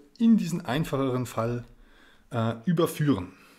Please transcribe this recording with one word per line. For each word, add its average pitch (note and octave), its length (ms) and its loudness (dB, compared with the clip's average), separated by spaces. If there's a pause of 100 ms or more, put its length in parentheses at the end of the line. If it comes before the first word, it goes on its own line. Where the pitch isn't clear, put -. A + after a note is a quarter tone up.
(180)
in A3+ 200 6
diesen F3 280 -2
einfacheren C3 600 -2
Fall, A#2 400 -4 (640)
äh, A2+ 240 -2 (100)
überführen. D#3+ 680 0 (260)